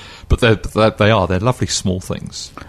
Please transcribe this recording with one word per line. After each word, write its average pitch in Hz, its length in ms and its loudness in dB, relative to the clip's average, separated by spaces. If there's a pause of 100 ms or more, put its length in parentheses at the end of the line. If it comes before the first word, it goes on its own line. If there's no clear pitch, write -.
(300)
but - 100 2
they're, 113 160 4
but - 180 -6
they're, 107 180 4
they 104 200 2
are, 98 160 2
they're 92 120 -2
lovely 110 280 -2
small 92 320 -2
things. - 520 -12 (180)